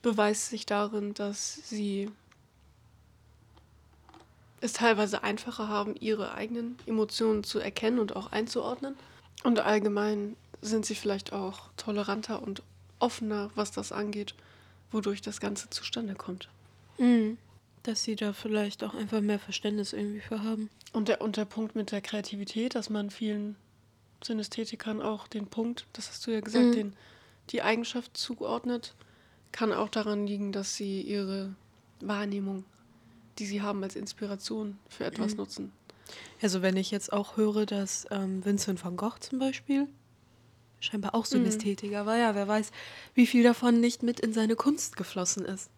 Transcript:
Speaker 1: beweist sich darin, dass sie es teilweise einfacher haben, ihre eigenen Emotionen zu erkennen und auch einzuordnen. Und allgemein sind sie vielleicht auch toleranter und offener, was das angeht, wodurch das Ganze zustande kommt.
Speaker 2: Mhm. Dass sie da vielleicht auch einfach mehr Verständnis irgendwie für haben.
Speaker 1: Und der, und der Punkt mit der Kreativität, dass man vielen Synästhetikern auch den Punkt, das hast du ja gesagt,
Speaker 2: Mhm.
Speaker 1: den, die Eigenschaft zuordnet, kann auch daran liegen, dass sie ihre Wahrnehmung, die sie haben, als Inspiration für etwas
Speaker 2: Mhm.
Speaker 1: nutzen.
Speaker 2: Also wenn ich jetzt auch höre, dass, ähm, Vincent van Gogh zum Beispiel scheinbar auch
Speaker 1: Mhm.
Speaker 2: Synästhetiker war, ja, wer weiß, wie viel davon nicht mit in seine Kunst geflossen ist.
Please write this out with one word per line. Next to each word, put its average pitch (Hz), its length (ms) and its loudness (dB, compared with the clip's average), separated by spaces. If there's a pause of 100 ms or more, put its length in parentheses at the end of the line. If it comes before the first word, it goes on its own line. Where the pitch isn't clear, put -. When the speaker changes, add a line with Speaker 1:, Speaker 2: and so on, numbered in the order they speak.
Speaker 1:
beweist 214 480 4
sich 214 160 -6
darin, 208 480 0
dass 202 540 -6
sie 202 400 -2 (2500)
es 233 120 -2
teilweise 214 500 4
einfacher 214 460 -4
haben, 208 280 0
ihre 214 380 -2
eigenen 233 420 -6 (100)
Emotionen 214 580 2
zu - 140 -2
erkennen 220 400 0
und 214 180 0
auch 208 160 -8
einzuordnen. 247 640 -2 (500)
Und 226 160 6
allgemein 208 760 2 (260)
sind 214 220 0
sie 214 120 -4
vielleicht 196 360 -2
auch 196 440 -6
toleranter 208 680 -4
und 196 200 -8 (360)
offener, 214 560 0
was 202 160 -2
das 202 220 -6
angeht, 208 420 -4 (560)
wodurch 202 320 0
das 208 180 -8
Ganze 202 300 -4
zustande 220 440 -6
kommt. - 340 -10 (500)
Speaker 2:
Mhm. 233 400 6 (460)
Dass 220 180 -2
sie 220 140 -2
da 208 160 0
vielleicht 208 500 -2
auch 208 120 -6
einfach 214 260 0
mehr 208 180 2
Verständnis 208 540 -2
irgendwie 208 280 -4
für 214 220 -4
haben. 220 260 -2 (240)
Speaker 1:
Und 214 140 2
der, 220 140 2
und 214 160 -2
der 214 80 0
Punkt 220 320 -4
mit 208 160 -2
der 202 80 -2
Kreativität, 208 720 -4
dass 220 160 -4
man 208 200 -2
vielen 208 440 -4 (680)
Synästhetikern 220 760 -4
auch 214 280 -4
den 208 180 -6
Punkt, 233 460 -4
das - 160 -12
hast - 180 -10
du 233 60 -2
ja 214 80 0
gesagt, 226 260 6
Speaker 2:
Mhm. 240 60 8
Speaker 1:
den, 208 240 0 (540)
die 240 120 -2
Eigenschaft 233 540 0
zuordnet, - 800 -4 (560)
kann 220 200 2
auch 214 160 0
daran 208 380 0
liegen, 202 240 -2
dass 196 240 -4
sie 196 280 -4
ihre 196 520 -4 (460)
Wahrnehmung, 196 640 -4 (760)
die 208 80 -6
sie 202 160 -2
haben, 202 220 -2
als 190 100 -6
Inspiration 202 840 -6 (120)
für - 160 -8
etwas 220 280 -2
Speaker 2:
Mhm. 208 60 -4
Speaker 1:
nutzen. - 340 -8 (720)
Speaker 2:
Also 190 200 2
wenn 190 140 4
ich 190 140 0
jetzt 202 220 -4
auch 202 240 -2
höre, 214 300 4
dass, 202 440 -2
ähm, 190 340 -2
Vincent 196 400 0
van 175 120 -4
Gogh 208 240 -2
zum - 180 -6
Beispiel 269 480 2 (960)
scheinbar 202 340 -2
auch 226 100 4
Speaker 1:
Mhm. - 60 -4
Speaker 2:
Synästhetiker 208 760 2
war, 226 100 4
ja, 233 180 6
wer 202 140 0
weiß, 214 220 2 (440)
wie 247 120 10
viel 240 180 8
davon 240 360 8
nicht 240 220 4
mit 240 180 0
in 226 120 2
seine 220 240 4
Kunst - 400 2
geflossen 185 480 -2
ist. - 340 -6